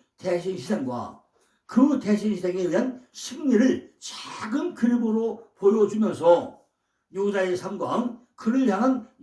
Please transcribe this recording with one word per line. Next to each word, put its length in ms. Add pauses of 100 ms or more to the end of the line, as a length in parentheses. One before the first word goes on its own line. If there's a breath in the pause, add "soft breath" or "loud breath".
(180)
대신 360
희생과 720 (420)
그 340
대신 320
희생에 300
의한 500
승리를 880
작은 760
그림으로 800
보여주면서 1040 (540)
유다의 440
삶과 600 (160)
그를 340
향한 400 (140)